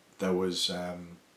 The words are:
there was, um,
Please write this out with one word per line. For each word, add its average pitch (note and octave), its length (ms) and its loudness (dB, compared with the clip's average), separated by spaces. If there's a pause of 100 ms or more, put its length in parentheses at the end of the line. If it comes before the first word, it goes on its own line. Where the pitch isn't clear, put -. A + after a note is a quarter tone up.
(200)
there F#2+ 140 2
was, F2+ 360 2
um, F2+ 480 -6 (200)